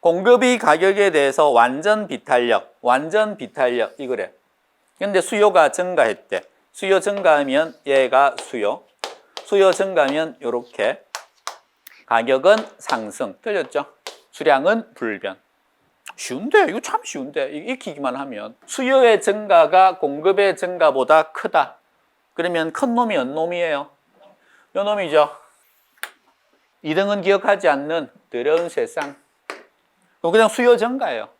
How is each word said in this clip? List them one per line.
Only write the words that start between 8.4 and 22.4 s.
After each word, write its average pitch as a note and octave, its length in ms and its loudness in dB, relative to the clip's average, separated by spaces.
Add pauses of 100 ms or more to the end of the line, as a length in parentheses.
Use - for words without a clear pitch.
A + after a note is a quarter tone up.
수요 G3 260 4
증가하면 D#3+ 720 -2
요렇게 A#2+ 600 -4 (1040)
가격은 C3 520 2 (200)
상승. A2 640 -8
틀렸죠? D#3+ 440 -6 (460)
수량은 D3+ 600 0
불변. G2+ 440 -8 (800)
쉬운데? C#4 520 0
이거 G3+ 120 -6
참 G#4 220 -8
쉬운데? C#3 480 -8
이-, E3+ 200 -10
익히기만 C#3+ 440 -8
하면. A#2+ 400 -12 (120)
수요의 B3 540 4
증가가 F#3+ 760 4
공급의 F3 580 0
증가보다 D#3 760 2
크다. - 460 -4 (580)
그러면 E3 380 -4